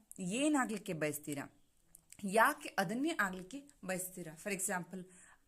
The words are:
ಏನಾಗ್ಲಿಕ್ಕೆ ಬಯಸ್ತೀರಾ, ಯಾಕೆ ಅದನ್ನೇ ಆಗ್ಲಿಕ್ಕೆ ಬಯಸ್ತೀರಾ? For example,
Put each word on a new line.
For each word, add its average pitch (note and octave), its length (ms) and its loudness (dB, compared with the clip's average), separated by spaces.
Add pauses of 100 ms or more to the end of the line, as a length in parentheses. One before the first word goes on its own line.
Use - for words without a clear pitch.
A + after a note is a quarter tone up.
(200)
ಏನಾಗ್ಲಿಕ್ಕೆ A3 760 2
ಬಯಸ್ತೀರಾ, D3 680 -2 (600)
ಯಾಕೆ A3 460 4
ಅದನ್ನೇ A#3+ 500 0
ಆಗ್ಲಿಕ್ಕೆ F#3+ 520 -4 (140)
ಬಯಸ್ತೀರಾ? F3+ 580 -6
For G3+ 80 -4
example, F#3 560 -4 (400)